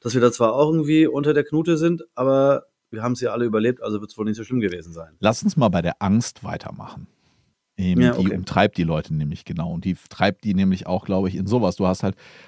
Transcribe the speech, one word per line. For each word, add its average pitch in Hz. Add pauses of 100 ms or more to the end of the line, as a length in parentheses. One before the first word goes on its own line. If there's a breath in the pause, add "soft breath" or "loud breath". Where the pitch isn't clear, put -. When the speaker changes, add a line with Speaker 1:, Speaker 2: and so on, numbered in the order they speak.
Speaker 1:
dass 117
wir 127
da 120
zwar 113
auch 147
irgendwie 156
unter 143
der 147
Knute 165
sind, 170 (120)
aber 135 (260)
wir 110
haben's 123
ja 117
alle 120
überlebt, 113
also 107
wird's -
wohl 107
nicht 107
so 113
schlimm 123
gewesen 87
sein. 82
Speaker 2:
Lass 110
uns 208
mal 113
bei 87
der 85
Angst 104
weitermachen. - (680)
Ähm, 92
Speaker 1:
Ja, 123
Speaker 2:
die 92
Speaker 1:
okay. 98
Speaker 2:
umtreibt 95
die 90
Leute 78
nämlich 76
genau. 82
Und 85
die 92 (140)
treibt -
die 104
nämlich 92
auch, 92
glaube 95
ich, 92
in 95
sowas. 107
Du 95
hast 92
halt 95 (340 loud breath)